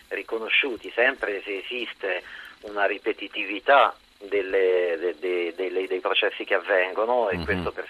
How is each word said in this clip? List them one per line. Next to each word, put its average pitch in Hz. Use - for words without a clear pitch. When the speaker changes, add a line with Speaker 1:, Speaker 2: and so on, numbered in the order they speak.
Speaker 1:
riconosciuti, 104
sempre 110
se 98
esiste 101
una 104
ripetitività 104
delle, 95
de-, 90
de-, 87
delle, 92
dei 92
processi 101
che -
avvengono, 98
e 90
Speaker 2:
Mhm. 87
Speaker 1:
questo 90
per 87